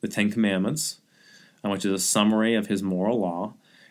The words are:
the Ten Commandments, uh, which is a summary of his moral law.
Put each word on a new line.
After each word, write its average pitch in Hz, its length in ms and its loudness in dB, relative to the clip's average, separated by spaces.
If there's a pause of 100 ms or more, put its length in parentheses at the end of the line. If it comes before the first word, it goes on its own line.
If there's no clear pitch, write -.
the 113 80 -4
Ten 104 240 0
Commandments, 107 680 -2 (640)
uh, 104 40 -4
which 98 160 -2
is 98 80 2
a 98 60 0
summary 110 560 2
of 107 140 0
his 98 140 -2
moral 98 380 0
law. 92 340 -4 (360)